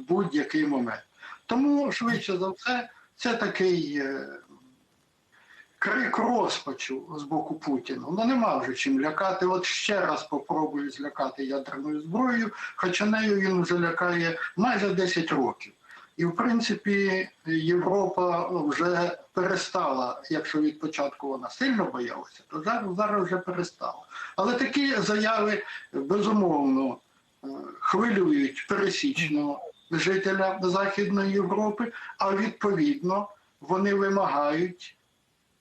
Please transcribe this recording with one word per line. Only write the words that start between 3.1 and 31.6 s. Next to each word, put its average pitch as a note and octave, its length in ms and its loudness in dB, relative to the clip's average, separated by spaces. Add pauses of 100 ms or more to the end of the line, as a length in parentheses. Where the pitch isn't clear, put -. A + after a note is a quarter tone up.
це A#3+ 180 -2
такий, F3+ 640 0
е, C3+ 300 -4 (1500)
крик A#3 400 0
розпачу F3+ 840 -2 (160)
з D3 40 -8
боку D3 320 -4
Путіна. C3 560 -4
Ну, G#3 140 0
нема A#3 320 4
вже C3+ 180 -2
чим C3+ 260 2
лякати. F#3 460 0
От F#3 180 2
ще - 360 0
раз D3+ 240 0
попробую C#3+ 680 -2
злякати C#3 540 -6
ядерною C#3 560 -4
зброєю, A3+ 500 0 (260)
хоча F#3 300 0
нею G#3+ 340 4
він F#3 220 4
вже F3 160 2
лякає E3+ 600 0 (180)
майже G3+ 380 2
десять F3 380 0
років. - 400 0 (480)
І, F3 40 2
в E3+ 120 0
принципі, G3+ 920 2 (180)
Європа F3 1000 2
вже E3+ 720 0 (140)
перестала, E3+ 960 -2
якщо D#3 300 -2
від D3+ 200 0
початку C#3+ 480 -4
вона B2+ 220 -6
сильно B3 340 0
боялася, - 640 -8
то D#3 140 -8
зараз, G#3 340 -2
зараз G#3 280 2
вже F3+ 120 0
перестала. - 640 -6 (340)
Але A#3 180 2
такі C4+ 420 0
заяви, G#3+ 640 2 (300)
безумовно, C#3+ 1080 2 (460)
е, C3+ 40 -12 (320)
хвилюють F3+ 880 2
пересічного D3+ 920 0 (300)
жителя F#3+ 720 2
Західної G3 680 0
Європи, G#3 600 0 (260)